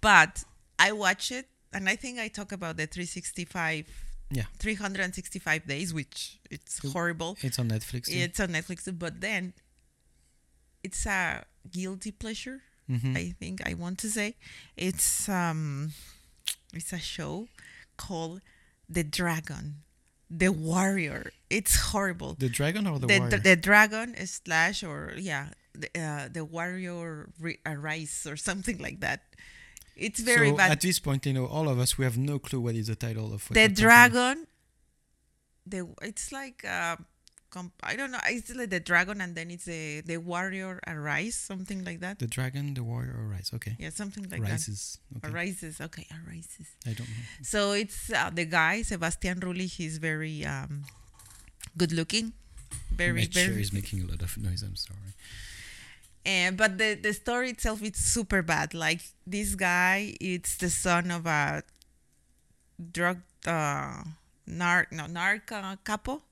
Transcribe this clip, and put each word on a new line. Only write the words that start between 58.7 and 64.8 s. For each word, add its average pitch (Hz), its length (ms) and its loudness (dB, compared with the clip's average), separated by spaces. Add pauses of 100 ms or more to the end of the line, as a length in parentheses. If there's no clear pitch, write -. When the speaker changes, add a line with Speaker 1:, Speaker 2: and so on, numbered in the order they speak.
Speaker 1:
Like, 165 260 0 (260)
this 202 300 -2
guy, 185 640 2
it's 180 380 -2
the 180 120 0
son 175 400 2
of 170 160 -4
a 151 380 2 (1300)
drug, 175 280 2 (260)
uh, 143 580 -2 (420)
nar-, 175 460 2